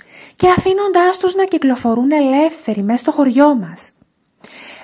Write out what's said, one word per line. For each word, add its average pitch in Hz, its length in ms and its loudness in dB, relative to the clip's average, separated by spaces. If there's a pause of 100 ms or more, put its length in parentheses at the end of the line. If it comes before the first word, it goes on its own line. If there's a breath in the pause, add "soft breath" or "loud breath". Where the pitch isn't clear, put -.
(360 loud breath)
και 359 120 2
αφήνοντάς 370 680 0
τους 370 160 -2
να 381 100 0
κυκλοφορούν 254 640 -2
ελεύθεροι 285 720 0
μες 226 180 -2
στο 320 100 -4
χωριό 285 440 2
μας. 175 360 -8 (920 loud breath)